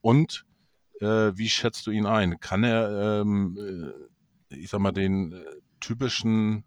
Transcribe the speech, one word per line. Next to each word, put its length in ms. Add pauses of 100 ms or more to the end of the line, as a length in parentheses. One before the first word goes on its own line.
und, 440 (560)
äh, 340
wie 140
schätzt 360
du 60
ihn 160
ein? 320
Kann 240
er, 580
ähm, 720 (560)
äh, 60
ich 160
sag 80
mal, 120
den, 420
äh, 120 (340)
typischen 880